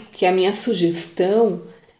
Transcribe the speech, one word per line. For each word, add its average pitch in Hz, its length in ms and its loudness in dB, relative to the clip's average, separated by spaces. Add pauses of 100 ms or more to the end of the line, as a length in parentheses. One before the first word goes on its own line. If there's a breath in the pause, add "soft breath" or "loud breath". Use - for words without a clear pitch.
(120)
que - 140 -2
a 180 60 4
minha 185 240 2
sugestão 185 1040 0 (380 loud breath)